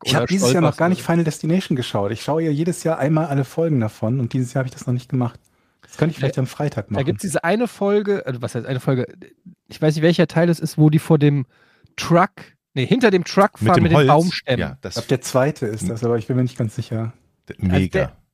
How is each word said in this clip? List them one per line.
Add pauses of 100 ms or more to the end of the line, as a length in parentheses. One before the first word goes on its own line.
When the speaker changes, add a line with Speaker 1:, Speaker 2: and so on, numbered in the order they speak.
Speaker 1:
Ich
Speaker 2:
oder
Speaker 1:
hab
dieses
Jahr
noch
Speaker 2:
stolperst
Speaker 1:
gar
Speaker 2:
oder
Speaker 1:
nicht
Final
Destination
geschaut.
Ich
schaue
ja
jedes
Jahr
einmal
alle
Folgen
davon
und
dieses
Jahr
hab
ich
das
noch
nicht
gemacht. (440)
Das
könnte
ich
vielleicht
Speaker 2:
Da,
Speaker 1:
am
Freitag
Speaker 2:
da
Speaker 1:
machen.
Speaker 2:
gibt's
diese
eine
Folge,
also
was
heißt
eine
Folge? (640)
Ich
weiß
nicht,
welcher
Teil
es
ist,
wo
die
vor
dem (520)
Truck, (420)
nee,
hinter
dem
Truck
Speaker 3:
Mit
Speaker 2:
fahren
Speaker 3:
dem
Speaker 2:
mit
Speaker 3:
Holz.
Speaker 2:
den
Baumstämmen.
Speaker 3:
Ja,
das
Speaker 1:
Ich
glaub,
der
zweite
ist
das,
aber
ich
bin
mir
nicht
ganz
sicher. (380)
Speaker 3:
D-,
Speaker 2:
Also
Speaker 3:
mega.
Speaker 2:
der, (180)